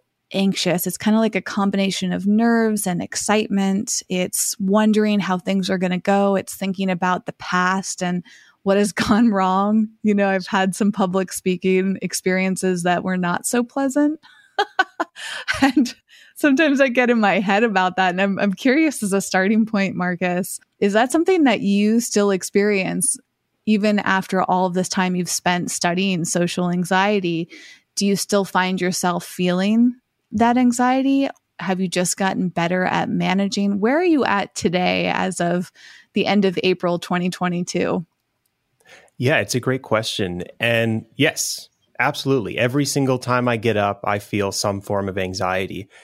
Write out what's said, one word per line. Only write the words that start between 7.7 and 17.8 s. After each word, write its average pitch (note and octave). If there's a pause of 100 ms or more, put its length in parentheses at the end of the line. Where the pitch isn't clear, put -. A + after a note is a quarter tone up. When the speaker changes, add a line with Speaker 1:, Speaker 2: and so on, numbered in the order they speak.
Speaker 1:
and F3+ (400)
what G3
has G3+
<laughs> -
gone A#3
wrong. G3+ (120)
You G#3
know, G3+
I've F#3+
had F#3+
some G3+
public F#3+
speaking F#3
experiences F#3
that F3
were F#3
not F3
so A#3+
pleasant. C#4+
<laughs> - (1300)
And C4+ (420)
sometimes C#4+
I C4+
get B3
in A#3+
my G3
head G3+
about F#3